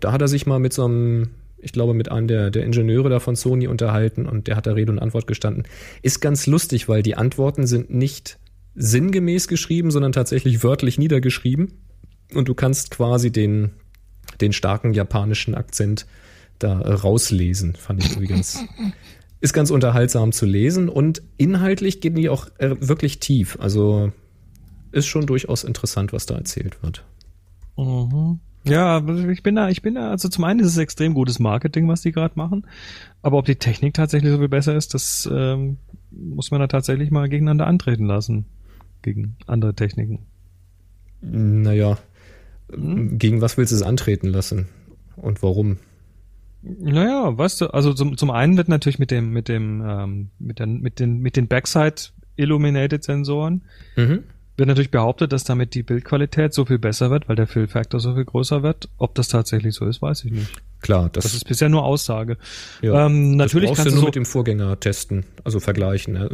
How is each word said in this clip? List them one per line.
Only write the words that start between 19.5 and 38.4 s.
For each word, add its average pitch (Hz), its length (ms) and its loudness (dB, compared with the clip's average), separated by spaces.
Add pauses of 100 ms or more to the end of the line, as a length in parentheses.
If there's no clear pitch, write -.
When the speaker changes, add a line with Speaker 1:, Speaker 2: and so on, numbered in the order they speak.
Speaker 1:
ganz 151 160 2
unterhaltsam 120 640 2
zu - 120 -2
lesen 139 440 2
und 156 340 0 (140)
inhaltlich 190 640 2
gehen 165 160 -2
die 160 120 2
auch, 131 200 -2 (100)
äh, 135 220 0
wirklich 143 400 0
tief. 123 400 0
Also 104 520 2 (800)
ist 147 140 0
schon 151 200 -2
durchaus 131 380 -2
interessant, 104 480 -6
was - 140 -8
da - 100 -6
erzählt - 460 -8
wird. - 220 -8 (720)
Speaker 2:
Mhm. 135 640 -2 (240)
Ja, 160 400 4 (260)
ich 180 140 -2
bin 208 100 4
da, 214 140 2
ich 185 140 -2
bin 220 120 -2
da, 233 160 -6
also 190 180 -2
zum 175 160 -2
einen 202 160 2
ist 196 80 6
es 165 100 2
extrem 160 360 0
gutes 127 240 2
Marketing, 131 480 2
was 165 140 2
die 170 120 -2
grad 160 240 -2
machen, 170 300 -4 (560)
aber 135 160 2
ob 131 60 2
die 139 120 2
Technik 135 380 0
tatsächlich 151 380 2
so 143 60 2
viel 143 100 2
besser 143 260 2
ist, 151 200 -2
das, - 380 -4
ähm, 135 440 -2 (340)
muss 147 400 -10
man 143 100 0
da 139 60 2
tatsächlich 135 460 0
mal 143 160 2
gegeneinander 151 400 2
antreten 120 380 2
lassen, 107 400 0 (560)